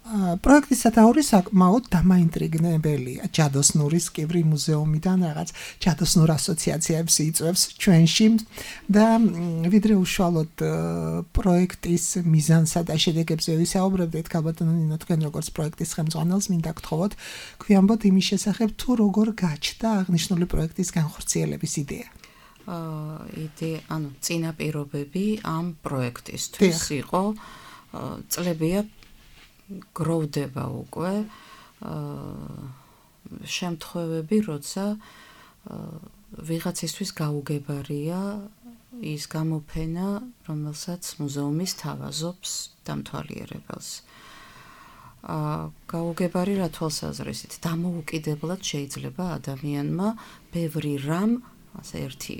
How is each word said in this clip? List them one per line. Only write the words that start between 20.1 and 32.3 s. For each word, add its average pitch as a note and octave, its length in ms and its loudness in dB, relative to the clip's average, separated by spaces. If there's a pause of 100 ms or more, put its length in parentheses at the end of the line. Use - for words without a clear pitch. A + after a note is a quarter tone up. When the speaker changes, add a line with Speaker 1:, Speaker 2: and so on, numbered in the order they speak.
Speaker 1:
პროექტის E3 460 -2
განხორციელების D#3 840 -2
იდეა. - 320 -8 (540)
Speaker 2:
ა, F3+ 160 -10 (520)
იდეა, D#3+ 560 -8
ანუ D#3 320 -6
წინაპირობები D3+ 1080 -4 (160)
ამ E3 380 -4
პროექტისთვის C3+ 960 0
Speaker 1:
დიახ. D#3 180 -4
Speaker 2:
იყო, E3+ 300 -2 (640)
ა, - 380 -10
წლებია F3 580 -2 (1040)
გროვდება D3 800 -4
უკვე, C3+ 440 -6 (640)
აა, - 840 -10 (840)